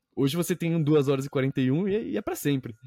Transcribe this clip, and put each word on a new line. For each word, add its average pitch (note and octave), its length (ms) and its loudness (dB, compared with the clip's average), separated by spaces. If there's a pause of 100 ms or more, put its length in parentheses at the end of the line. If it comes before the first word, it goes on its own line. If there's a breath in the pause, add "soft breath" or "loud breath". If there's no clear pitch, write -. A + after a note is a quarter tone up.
(160)
hoje C3+ 200 0
você F3 200 -2
tem E3 200 -2
um E3 80 2
duas C#3+ 240 4
horas C#3 180 0
e C#3+ 40 -12
quarenta C3+ 320 -2
e B2+ 100 2
um F3 160 0
e G3 80 0
é, A3+ 80 -2
e - 140 -4
é G#3+ 40 -4
pra F4 140 -4
sempre. C3 400 -2 (120)